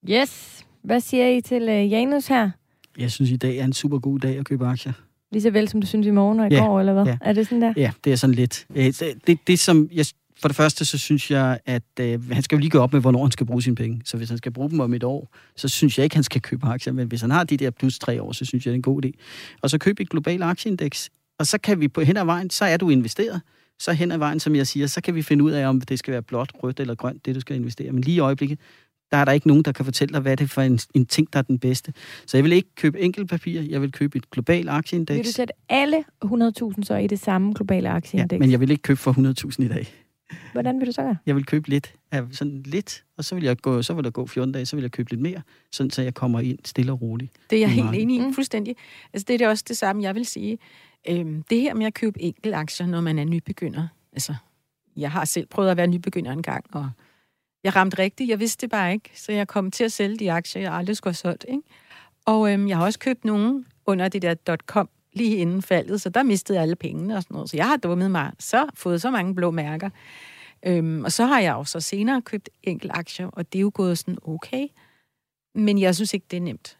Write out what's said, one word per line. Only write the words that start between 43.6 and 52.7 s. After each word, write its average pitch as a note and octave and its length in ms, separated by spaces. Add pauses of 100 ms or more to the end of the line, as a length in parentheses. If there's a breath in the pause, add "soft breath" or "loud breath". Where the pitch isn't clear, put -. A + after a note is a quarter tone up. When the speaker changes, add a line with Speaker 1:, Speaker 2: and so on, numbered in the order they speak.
Speaker 2:
så - 120
vil D#3 100
der B2 60
gå B2+ 180
fjorten C3 240
dage, C3 140
så D3 100
vil D3 80
jeg A#2+ 80
købe A#2+ 180
lidt A#2+ 120
mere, F3 200 (300 soft breath)
sådan C#3 180
så C3+ 120
jeg B2+ 120
kommer A#2+ 260
ind B2+ 260
stille B2+ 260
og B2 100
roligt A#2+ 300 (180)
Speaker 3:
Det A3 60
er A3 40
jeg G#3+ 100
Speaker 2:
i B2 40
Speaker 3:
helt A#2 120
Speaker 2:
markedet. A2+ 180
Speaker 3:
enig B3 120
i, A#3+ 100
Speaker 1:
Mm. C4+ 80
Speaker 3:
fuldstændig. A#3 420 (380 loud breath)
Altså, G3+ 140
det B3 60
er A#3+ 40
det A#3 100
også G#3+ 200
det A#3 100
samme, G3+ 260
jeg F#3+ 120
vil A#3 100
sige. A3 320 (520 soft breath)
Øhm, D#3+ 400
det A#3 120
her C#4 120
med A3 120
at G#3+ 80
købe - 280
enkeltaktier, F3 640